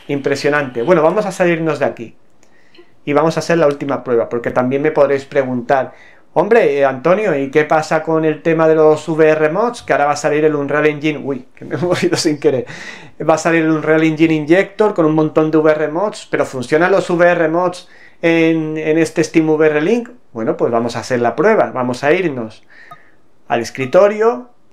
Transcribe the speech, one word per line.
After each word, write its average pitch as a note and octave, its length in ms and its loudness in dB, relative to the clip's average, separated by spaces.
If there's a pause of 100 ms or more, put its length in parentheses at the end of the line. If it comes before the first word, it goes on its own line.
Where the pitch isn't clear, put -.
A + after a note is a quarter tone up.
impresionante. C#3+ 720 -2
Bueno, D#3+ 200 2
vamos F#3+ 240 0
a F#3 60 -6
salirnos E3 460 -2
de C3+ 60 -2
aquí - 320 -8 (880)
y D3 80 -4
vamos D#3 240 2
a D#3+ 40 -2
hacer E3+ 180 0
la D#3+ 80 4
última C#3 360 -4
prueba, A#2 260 -2
porque A#2+ 220 -6
también B2+ 320 0
me D3+ 100 0
podréis C#3 320 2
preguntar, B2+ 680 -2 (380)
"Hombre, F3 460 2
eh, C#3 60 4
Antonio, D#3 520 0
¿y C#3 140 -4
qué D3+ 140 2
pasa D#3+ 400 0
con D#3+ 200 0
el D3+ 160 -2
tema D#3+ 280 2
de D#3+ 80 4
los D#3 320 2
V D#3 200 2
R D#3 220 2
mods? A#3 320 -4
Que D3+ 120 -2
ahora C#3+ 120 2
va D3 60 2
a C#3+ 40 -2
salir D3+ 280 0
el D#3 100 2
Unreal C#3+ 320 -2
Engine", D3 320 -2
uy, B2+ 380 -8
que - 80 -18
me - 100 -8
he C#3 40 -4
<laughs> C3 40 -4
movido F3 340 0
sin D3+ 220 -2
querer, C3+ 280 0 (600)
"va D#3+ 60 4
a D#3 40 0
salir E3 260 0
el D#3 60 2
Unreal D#3+ 340 2
Engine D#3+ 300 2
Injector F#3+ 600 0
con E3 120 2
un D#3 100 2
montón D#3 340 0
de D#3 80 2
V D#3 140 4
R D3+ 160 -2
mods, F#3+ 420 -6
pero C#3+ 160 -2
¿funcionan D3+ 460 0
los F#3 180 0
V F3 180 4
R E3 200 2
mods F3 400 -4 (340)
en, E3 540 2
en D#3 220 0
este D#3+ 260 0
Steam D#3 260 2
V D#3 160 2
R D3+ 140 2
Link?". A3+ 300 0 (220)
Bueno, B2+ 240 -4
pues D3 140 -2
vamos A#2 240 -2
a A#2 60 -6
hacer B2 200 -4
la A#2+ 140 0
prueba, E3 380 0
vamos B2+ 320 -4
a C#3+ 80 2
irnos C#3+ 500 -4 (840)
al A#2+ 120 -2
escritorio, G#3 920 0 (220)